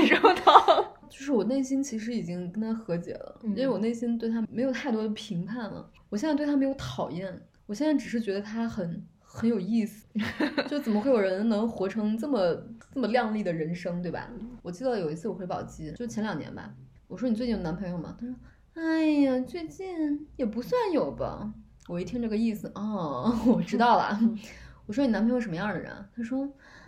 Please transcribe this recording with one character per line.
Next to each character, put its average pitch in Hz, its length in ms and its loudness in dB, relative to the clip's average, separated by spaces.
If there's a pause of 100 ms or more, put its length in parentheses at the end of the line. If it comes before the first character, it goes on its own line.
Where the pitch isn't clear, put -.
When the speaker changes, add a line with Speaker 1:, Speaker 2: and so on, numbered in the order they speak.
Speaker 1:
受 320 100 8 (280)
到。 - 540 8
Speaker 2:
<laughs> - 120 -20
就 - 80 -20
是 277 140 -4
我 214 100 4
内 262 180 2
心 269 220 0
其 233 160 -6
实 226 160 -4
已 208 80 -2
经 175 300 -6
跟 214 100 -4
她 220 100 -2
和 202 240 -2
解 170 180 -6
了， - 280 -14
Speaker 1:
嗯。 226 80 -4
Speaker 2:
因 196 60 -2
为 262 120 0
我 226 100 0
内 220 140 0
心 233 240 -2
对 226 120 -4
她 226 220 0
没 226 120 -2
有 269 100 2
太 247 200 -2
多 220 100 0
的 220 80 -2
评 185 340 -4
判 220 240 -8
了。 170 200 -12 (200)
我 202 80 -6
现 294 120 0
在 302 60 4
对 294 120 0
她 294 100 2
没 269 80 4
有 269 100 2
讨 - 360 -6
厌， 185 300 -8 (260)
我 208 80 -8
现 240 100 -2
在 311 80 4
只 - 160 0
是 233 120 -2
觉 208 120 -4
得 202 80 -2
她 226 280 -6
很， 170 360 -6 (140)
很 - 320 -2
有 233 80 2
意 202 260 2
思。 - 220 -10 (280)
<laughs> - 360 0
就 294 80 -2
怎 233 140 0
么 208 80 4
会 269 100 2
有 233 100 6
人 190 280 2
能 220 200 2
活 196 200 -2
成 214 280 0
这 294 120 -4
么， 190 260 2 (400)
这 277 60 -2
么 214 80 0
靓 220 260 2
丽 214 80 -2
的 175 100 0
人 165 220 -2
生， 175 260 -4
对 175 120 -4
吧？ - 180 -8 (320)
我 175 80 -10
记 175 140 -10
得 247 120 0
有 170 140 -2
一 156 60 -4
次 220 120 -6
我 185 60 -4
回 190 100 -8
宝 180 200 -4
鸡， 156 280 -12
就 240 140 -8
前 220 160 -4
两 202 160 -2
年 117 160 -10
吧， - 180 -14 (360)
我 185 80 -12
说 220 120 -2
，“你 226 60 2
最 240 120 -2
近 226 100 0
有 185 60 -4
男 170 140 -2
朋 190 140 -6
友 175 80 -6
吗？” - 200 -10
她 233 80 -8
说 254 80 -8 (400)
，“哎 320 320 2 (160)
呀， 254 180 4
最 320 260 -6
近 311 680 -4
也 262 100 -2
不 220 160 -4
算 494 180 0 (120)
有 185 180 2
吧。” 123 420 -6 (380)
我 175 100 -4
一 180 40 -4
听 240 180 -4
这 226 60 -2
个 214 80 -2
意 226 180 2
思， - 220 -8
哦， 190 640 -2
<laughs> 220 80 -2
我 226 140 6
知 190 160 -2
道 226 200 6
了。 185 260 2
Speaker 1:
嗯。 220 160 4 (480)
Speaker 2:
我 214 60 -10
说 269 140 2
：“你 240 40 4
男 202 120 2
朋 233 100 4
友 247 80 2
什 226 80 -4
么 160 80 -4
样 202 120 -2
的 180 100 -4
人 - 120 -8
啊？” - 260 -14
他 233 60 -6
说 262 260 -4 (400)